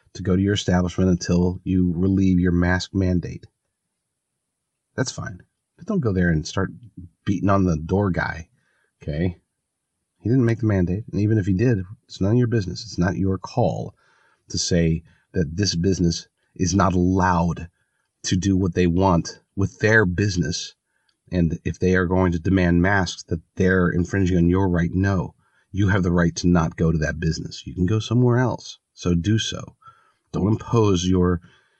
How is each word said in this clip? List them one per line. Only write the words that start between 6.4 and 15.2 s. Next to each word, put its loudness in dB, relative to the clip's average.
start -4
beating -2
on 4
the 2
door 0
guy, -6
okay? -4
He -4
didn't 2
make 0
the -4
mandate, 0
and -2
even 2
if 0
he 0
did, 2
it's -20
none 0
of 2
your 2
business. -4
It's -12
not 0
your -2
call -4
to -8
say 0